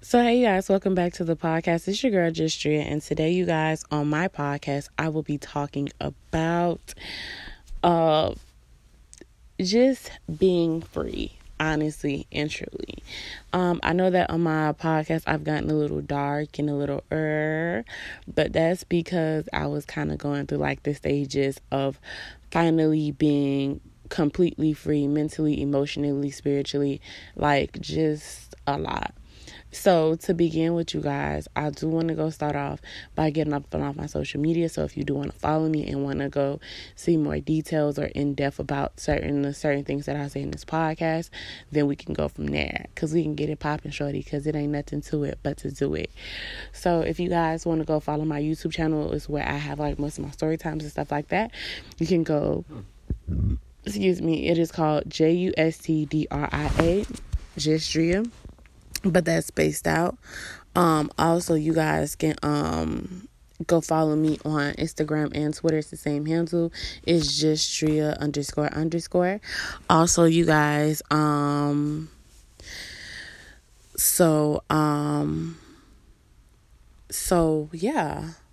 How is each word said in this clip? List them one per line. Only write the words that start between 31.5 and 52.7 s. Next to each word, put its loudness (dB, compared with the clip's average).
I -2
do -6
wanna 0
go -2
start -4
off -4
by 2
getting 0
up -4
and -2
off -4
my -8
social -4
media. 2
So -4
if -4
you -4
do 0
wanna -4
follow 0
me 0
and -4
wanna -2
go -2
see 2
more 0
details 0
or -2
in -2
depth -2
about -4
certain, 0
certain 0
things -4
that -4
I -4
say -6
in -6
this -10
podcast, -2
then 4
we 2
can -8
go 0
from -4
there. -2
'Cause -2
we 2
can -2
get -2
it -6
poppin', -4
shorty, -4
'cause -6
it -2
ain't -2
nothing -4
to -2
it -4
but -4
to -6
do -2
it. -6
So 2
if -2
you 0
guys 2
wanna 0
go 2
follow -2
my -2
YouTube -2
channel, 0
it's -6
where -2
I -2
have, -6
like, -2
most -4
of -6
my -10
story -2
times -6
and -8
stuff -4
like -4
that. 0
You 0
can 4
go, 0